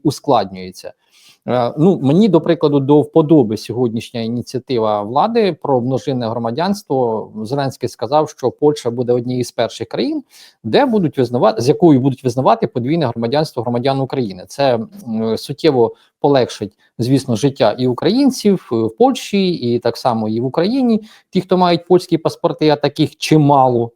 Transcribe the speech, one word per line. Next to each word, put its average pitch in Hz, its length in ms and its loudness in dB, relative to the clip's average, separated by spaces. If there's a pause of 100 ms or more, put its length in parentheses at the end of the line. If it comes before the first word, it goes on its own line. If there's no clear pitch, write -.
ускладнюються. 95 880 -4 (560)
Е, 120 280 -2
ну, 165 260 4
мені, 175 260 4
до 165 120 4
прикладу, 156 380 0
до 143 220 4
вподоби 147 560 2
сьогоднішня 117 640 -6
ініціатива 113 800 -4
влади 180 600 0
про 131 200 0
множинне 123 480 -4
громадянство. 117 1000 -4 (120)
Зеленський 131 460 -4
сказав, 147 400 -2
що - 220 -4
Польща 147 380 0
буде 120 240 -2
однією 123 320 -2
з - 60 -16
перших 113 360 -4
країн, 277 360 -4 (400)
де 180 220 2
будуть 214 320 0
визнавати, 123 440 0
з 120 60 0
якою 147 320 6
будуть 131 240 -2
визнавати 131 440 0
подвійне 139 400 -2
громадянство 120 560 -4
громадян 123 360 -2
України. 117 480 -6
Це, 131 320 0 (280)
м, 110 300 -2
суттєво 131 580 0 (240)
полегшить, 127 540 0 (240)
звісно, 127 380 0
життя 107 440 0
і 127 80 0
українців, 202 840 0
е, 123 40 -2
в 110 220 -2
Польщі, 214 520 0
і 120 300 -2
так 117 180 -2
само 113 320 -2
і 110 120 -4
в 127 40 -4
Україні. 214 560 0 (280)
Ті, 185 120 -2
хто 185 160 0
мають 175 300 2
польські 180 300 2
паспорти, 156 520 0
а 147 60 4
таких 147 420 -2
чимало, 131 800 4